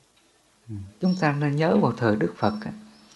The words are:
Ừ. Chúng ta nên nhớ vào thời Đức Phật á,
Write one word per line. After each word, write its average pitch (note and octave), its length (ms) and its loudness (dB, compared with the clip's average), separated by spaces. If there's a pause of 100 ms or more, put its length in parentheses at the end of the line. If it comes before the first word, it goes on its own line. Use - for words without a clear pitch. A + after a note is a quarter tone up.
(680)
Ừ. A2 60 -12 (260)
Chúng F3+ 200 2
ta D#3 120 2
nên C#3+ 240 0
nhớ E3 200 2
vào D3+ 160 2
thời A2 240 2
Đức D#3 220 -2
Phật G#2+ 160 0 (100)
á, - 80 -10 (440)